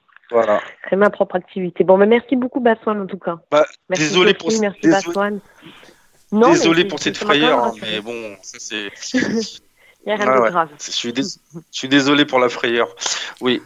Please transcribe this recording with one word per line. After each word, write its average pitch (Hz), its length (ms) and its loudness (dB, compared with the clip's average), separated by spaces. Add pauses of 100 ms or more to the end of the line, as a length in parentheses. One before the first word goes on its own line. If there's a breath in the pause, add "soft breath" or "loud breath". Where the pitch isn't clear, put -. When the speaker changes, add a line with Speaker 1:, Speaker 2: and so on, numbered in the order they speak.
(340)
Speaker 1:
Voilà. 110 280 2 (280)
Speaker 2:
C'est 185 60 -2
ma 202 140 4
propre 196 260 -2
activité. 180 480 -4
Bon, 185 140 4
mais 202 80 4
merci 233 320 2
beaucoup, 254 240 -4
Bassoane, 220 400 0
en 190 40 -8
tout 185 120 -10
cas. 170 220 -8 (120)
Speaker 1:
Bah, 147 140 4 (240)
Speaker 2:
Merci, 151 160 -2
Speaker 1:
désolé 175 260 4
Speaker 2:
Sophie, 196 80 -2
Speaker 1:
pour - 140 -4
ce-, 220 80 0
Speaker 2:
merci, 202 200 -4
Speaker 1:
désolé, 196 240 4
Speaker 2:
Bassoane. 208 340 -4 (920 loud breath)
Non, 214 160 4
mais 339 60 6
Speaker 1:
désolé 165 300 4
Speaker 2:
c'est, 196 40 -4
Speaker 1:
pour 151 120 -6
Speaker 2:
c'est, - 40 -8 (100)
Speaker 1:
cette - 40 -12
Speaker 2:
ça 208 80 -8
m'a 208 80 2
quand 143 60 2
même 156 100 2
Speaker 1:
frayeur, 139 160 2
hein, 113 60 0
Speaker 2:
rassurée. 110 200 -10
Speaker 1:
mais 107 100 -4
bon, 110 400 -12
ça - 200 -20
c'est. 107 280 -10 (240)
Speaker 2:
<laughs> - 0 -
Il - 960 -6
y - 40 -2
a - 20 -2
rien 208 140 -2
Speaker 1:
Ah 131 80 4
Speaker 2:
de 123 60 2
Speaker 1:
ouais. 110 60 2
Speaker 2:
grave. 165 200 -2 (100)
Speaker 1:
Je - 120 -14
suis - 200 -6
dés-, 117 100 -4
je - 380 -12 (120)
suis - 180 -10
désolé 143 360 4
pour 131 140 0
la 123 80 4
frayeur. 117 480 -2 (460 loud breath)
Oui, 123 240 0